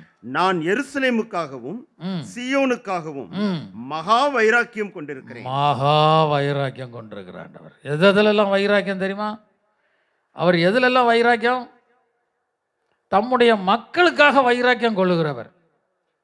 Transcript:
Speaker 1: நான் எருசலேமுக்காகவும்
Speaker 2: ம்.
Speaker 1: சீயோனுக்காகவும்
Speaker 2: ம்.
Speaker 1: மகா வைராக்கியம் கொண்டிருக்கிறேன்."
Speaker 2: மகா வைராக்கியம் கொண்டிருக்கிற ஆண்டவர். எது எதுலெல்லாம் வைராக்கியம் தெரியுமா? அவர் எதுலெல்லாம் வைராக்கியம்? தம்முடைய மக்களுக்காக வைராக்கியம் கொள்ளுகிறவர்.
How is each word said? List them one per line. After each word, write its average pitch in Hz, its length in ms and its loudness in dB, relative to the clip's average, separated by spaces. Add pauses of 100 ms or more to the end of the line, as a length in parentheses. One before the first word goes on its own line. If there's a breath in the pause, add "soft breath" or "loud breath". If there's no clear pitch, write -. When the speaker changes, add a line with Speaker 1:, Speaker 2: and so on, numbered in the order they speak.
(200)
Speaker 1:
நான் 165 400 -2
எருசலேமுக்காகவும் 202 1200 -4 (200)
Speaker 2:
ம். 180 220 -8 (160)
Speaker 1:
சீயோனுக்காகவும் 202 920 -4
Speaker 2:
ம். 190 280 -4 (160)
Speaker 1:
மகா 160 540 0
வைராக்கியம் 226 640 0
கொண்டிருக்கிறேன்." 135 520 -14
Speaker 2:
மகா 147 840 2
வைராக்கியம் 139 680 -4
கொண்டிருக்கிற 101 480 -16
ஆண்டவர். - 340 -20 (100)
எது 156 300 2
எதுலெல்லாம் 208 360 4
வைராக்கியம் 196 480 0
தெரியுமா? 208 420 -6 (920)
அவர் 175 240 0
எதுலெல்லாம் 240 500 2
வைராக்கியம்? 233 680 0 (1400)
தம்முடைய 233 480 2
மக்களுக்காக 254 840 2
வைராக்கியம் 240 560 0
கொள்ளுகிறவர். 165 540 -2 (720)